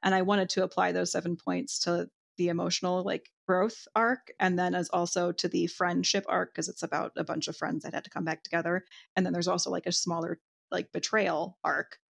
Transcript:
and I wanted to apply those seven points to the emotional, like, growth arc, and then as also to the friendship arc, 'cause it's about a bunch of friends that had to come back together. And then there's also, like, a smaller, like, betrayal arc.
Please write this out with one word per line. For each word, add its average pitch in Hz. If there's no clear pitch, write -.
and 190
I 190
wanted 190
to 185
apply 185
those 180
seven 175
points -
to 175
the 175
emotional, 175
like, -
growth 190
arc, 233
and 185
then 180
as 180
also 175
to -
the 175
friendship 180
arc, 180
'cause -
it's -
about 165
a -
bunch 160
of 147
friends 160
that 147
had 160
to -
come 170
back 160
together. 170
And 190
then 180
there's 175
also, 175
like, 175
a 175
smaller, 170
like, 180
betrayal 170
arc. 156